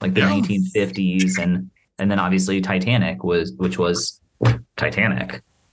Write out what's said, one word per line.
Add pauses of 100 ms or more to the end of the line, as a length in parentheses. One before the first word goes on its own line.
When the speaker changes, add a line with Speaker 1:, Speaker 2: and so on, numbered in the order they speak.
Speaker 1:
like,
the
Speaker 2:
Yeah.
Speaker 1:
nineteen
fifties,
and, (300)
and
then
obviously
Titanic
was,
which
was (560)
Titanic. (300)